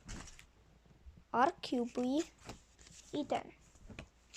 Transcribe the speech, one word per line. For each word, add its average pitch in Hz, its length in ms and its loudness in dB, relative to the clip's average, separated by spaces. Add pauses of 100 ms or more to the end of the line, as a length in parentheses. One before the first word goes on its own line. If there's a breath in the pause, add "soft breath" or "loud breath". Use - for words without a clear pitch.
(1300)
R 247 180 6 (100)
Q 240 240 2
B 247 160 -2 (1120)
i 294 120 0
ten. - 260 -2 (840)